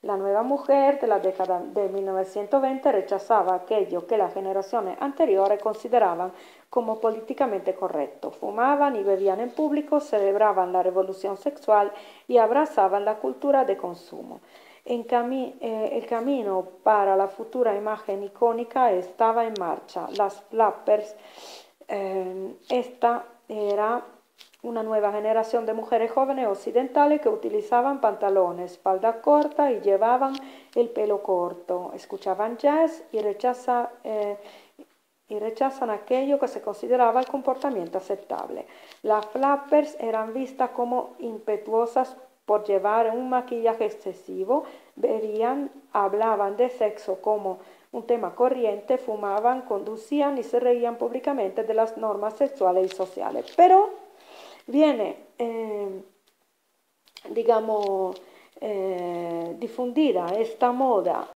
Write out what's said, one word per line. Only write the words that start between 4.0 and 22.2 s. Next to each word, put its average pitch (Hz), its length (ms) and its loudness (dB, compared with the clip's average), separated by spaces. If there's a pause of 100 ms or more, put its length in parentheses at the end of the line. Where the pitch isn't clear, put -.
que 226 120 0
las 180 160 0
generaciones 196 680 -4
anteriores 208 600 2
consideraban 208 720 0 (380)
como 226 280 -2
políticamente 214 760 -2
correcto. 160 580 -6
Fumaban 269 640 2
y 202 80 -2
bebían 196 340 2
en 247 120 -4
público, 294 500 0
celebraban 196 720 2
la 185 100 2
revolución 190 540 0
sexual 202 560 2 (340)
y 247 120 4
abrazaban 220 680 4
la 214 140 -2
cultura 269 460 2
de 190 120 0
consumo. - 640 -12 (440)
En 240 200 -4
cami-, 247 560 -2
eh, 220 320 -4
el 233 140 -4
camino 226 600 -2 (160)
para 202 320 4
la 196 140 4
futura 220 480 -2
imagen 208 480 -6
icónica 233 680 0
estaba 226 540 0
en 226 120 -6
marcha. 170 600 -8
Las 202 240 0 (100)
flappers, 214 640 0 (720)
eh, 190 680 -6 (140)